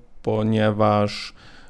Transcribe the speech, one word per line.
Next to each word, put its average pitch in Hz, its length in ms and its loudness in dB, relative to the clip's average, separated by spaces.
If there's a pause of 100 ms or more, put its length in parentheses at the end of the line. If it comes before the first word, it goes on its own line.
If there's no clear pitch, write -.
(220)
ponieważ, 107 1120 0 (360)